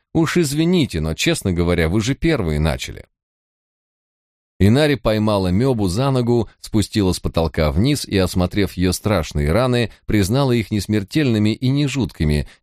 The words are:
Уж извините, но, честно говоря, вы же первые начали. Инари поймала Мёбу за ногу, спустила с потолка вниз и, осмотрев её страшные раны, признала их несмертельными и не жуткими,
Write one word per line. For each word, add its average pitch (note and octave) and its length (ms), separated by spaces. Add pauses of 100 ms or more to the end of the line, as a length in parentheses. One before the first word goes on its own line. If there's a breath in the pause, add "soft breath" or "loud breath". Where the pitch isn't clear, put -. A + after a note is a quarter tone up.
(140)
Уж E3 240
извините, D#3 640
но, D#2+ 140
честно D#3+ 380
говоря, E2+ 360
вы G2+ 120
же A#2+ 140
первые G#2 440
начали. D2 460 (1500)
Инари C#3 360
поймала G#2+ 540
Мёбу G#2+ 400
за B2+ 240
ногу, A#2+ 360 (120)
спустила G2+ 520
с - 60
потолка D#2+ 540
вниз B2 320
и, G#2+ 120
осмотрев F#2 580
её F2+ 180
страшные D#2+ 580
раны, A#2+ 400 (160 soft breath)
признала A2 460
их A#2 180
несмертельными G#2+ 840
и B2+ 160
не C#3 200
жуткими, D#2 600 (140 loud breath)